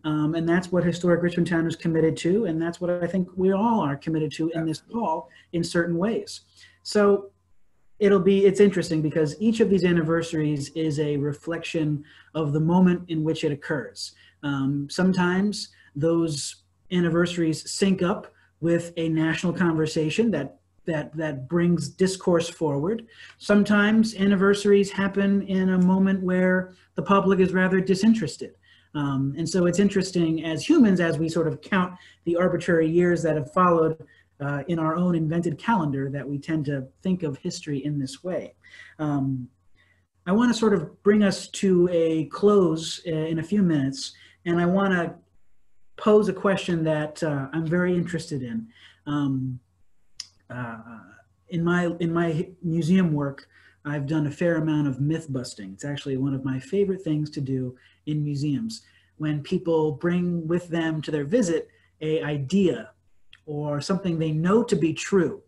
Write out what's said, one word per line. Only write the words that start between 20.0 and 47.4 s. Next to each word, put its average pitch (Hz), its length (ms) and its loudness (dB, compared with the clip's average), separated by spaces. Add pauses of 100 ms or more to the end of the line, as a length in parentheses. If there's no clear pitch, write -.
that, 151 300 -6 (240)
that, 151 320 -6
that 147 320 -6
brings 170 400 0
discourse 185 600 0
forward. 160 580 -4 (320)
Sometimes 208 760 4
anniversaries 202 760 4
happen 196 540 0
in 190 280 0
a 185 80 2
moment 190 440 4
where 185 500 0 (220)
the - 80 -4
public 190 380 4
is 180 120 2
rather 185 280 2
disinterested. 196 760 0 (400)
Um, 139 420 -2
and 160 120 -4
so 180 180 2
it's 175 140 2
interesting 170 640 0
as 160 200 -4
humans, 220 360 6
as 160 180 2
we 160 100 -2
sort 156 200 -2
of 139 120 -6
count 180 340 -2 (300)
the 170 120 -2
arbitrary 170 520 2
years 175 340 2
that 156 120 2
have 151 180 -4
followed, 170 440 4 (440)
uh, 139 280 -4
in 170 100 -2
our 160 160 0
own 175 220 0
invented 165 420 -2
calendar, 147 520 0
that 139 180 -8
we 143 100 -6
tend 160 280 -4
to 139 200 -6 (160)
think 185 220 -2
of 139 140 -6
history 143 460 -6
in 147 140 -4
this 131 240 -8
way. 160 320 -8 (460)
Um, 135 480 -2 (800)
I 180 40 -4
wanna 226 240 4
sort 214 200 2
of - 280 -4
bring 208 220 6
us 190 240 0
to 180 420 4
a 160 360 2
close, 175 840 2
uh, - 20 -4
in 160 300 -2
a - 20 -6
few 202 200 0
minutes, 139 500 0 (320)
and 170 160 0
I 175 60 2
wanna 185 500 0 (800)
pose 214 320 4
a 185 40 -2
question 185 520 -2
that, 160 380 -2
uh, 143 300 -2